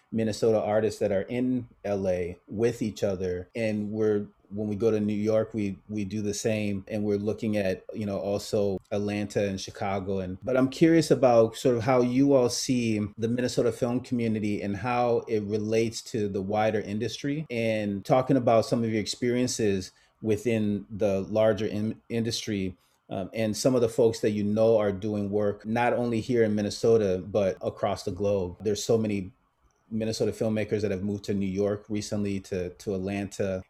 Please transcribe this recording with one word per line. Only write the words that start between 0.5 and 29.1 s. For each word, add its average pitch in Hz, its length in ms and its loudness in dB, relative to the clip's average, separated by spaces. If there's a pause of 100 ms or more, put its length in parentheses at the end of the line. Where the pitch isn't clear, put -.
artists 107 380 0
that 104 120 0
are 98 100 0
in 123 440 -2 (180)
L 98 240 -2
A 90 300 -2 (100)
with 113 320 -2
each 107 220 -4
other. 92 520 -2
And 107 360 -2
we're, 107 380 2 (240)
when 107 140 -6
we 104 80 -4
go 110 160 2
to 107 80 2
New 107 160 0
York, 107 400 0
we, 101 240 -4 (100)
we 107 160 -4
do 101 180 -6
the 101 120 -2
same. 104 540 -2
And 107 160 -4
we're 104 140 0
looking 104 380 -2
at, 95 280 -2 (100)
you 107 100 -6
know, 98 140 -4
also 101 640 -2 (100)
Atlanta 104 560 -2
and 95 140 -4
Chicago. 98 580 -4
And, 92 240 -6
but 127 140 0
I'm 131 120 4
curious 165 440 4
about 120 420 6
sort 123 220 2
of 110 80 -2
how 127 160 4
you 131 340 4
all 123 140 4
see 117 520 0 (160)
the 113 120 -2
Minnesota 123 420 0
film 123 300 -2
community 107 640 -2
and 101 140 -4
how 123 520 0
it 107 160 0
relates 110 580 -2
to 104 260 -4
the 98 140 -4
wider 107 380 2
industry, 120 680 -6
and 107 560 -2
talking 135 320 4
about 113 300 4
some 120 160 0
of 113 80 0
your 110 100 0
experiences 117 920 0 (280)
within 107 680 0
the 98 300 0 (100)
larger 107 360 2
in-, 107 420 -4
industry, 113 680 -2 (340)
um, 98 240 -6
and 110 240 -2
some 131 200 2
of 117 60 2
the 113 60 4
folks 113 300 2
that 113 120 2
you 104 120 0
know 110 360 4
are 104 120 2
doing 101 400 -2
work, 101 340 0
not 117 280 2
only 117 280 0
here 117 220 2
in 107 140 4
Minnesota, 104 680 2
but 98 380 0
across 107 400 -2
the - 80 -6
globe. 95 480 -2
There's 101 240 -2
so 117 160 4
many 101 320 -2 (640)